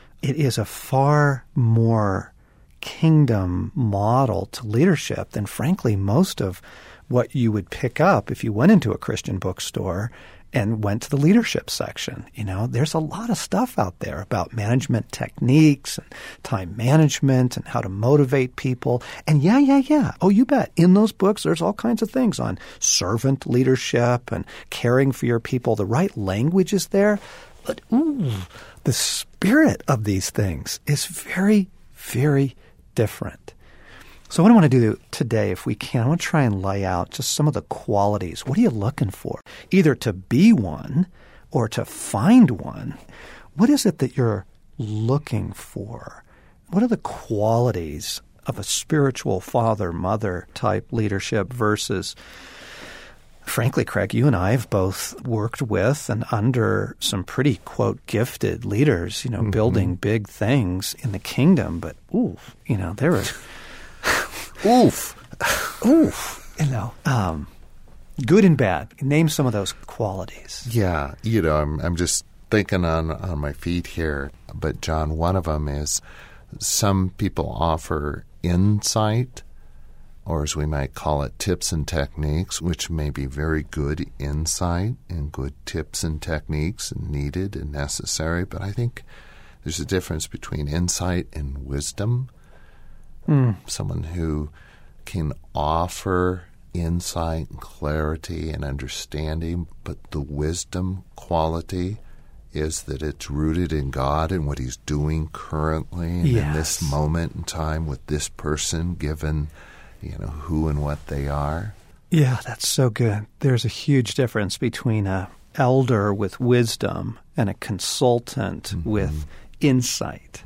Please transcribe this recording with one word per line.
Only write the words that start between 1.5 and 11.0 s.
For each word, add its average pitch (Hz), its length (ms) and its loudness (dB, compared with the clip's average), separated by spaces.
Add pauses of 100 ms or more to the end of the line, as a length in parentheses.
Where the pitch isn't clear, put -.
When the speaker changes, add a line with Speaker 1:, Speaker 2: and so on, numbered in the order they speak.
Speaker 1:
more 113 800 2 (480)
kingdom 104 920 2
model 107 800 2
to 117 140 -12
leadership 143 640 0
than, 104 120 -4
frankly, 123 500 0
most 101 460 2
of 95 220 -4 (460)
what 123 260 0
you 117 180 2
would 104 180 -2
pick - 300 -4
up 160 300 4
if - 120 -4
you 117 80 -2
went 123 220 6
into 127 200 6
a - 60 -2
Christian - 400 -4
bookstore 92 720 -4 (400)
and 110 320 0
went 104 200 0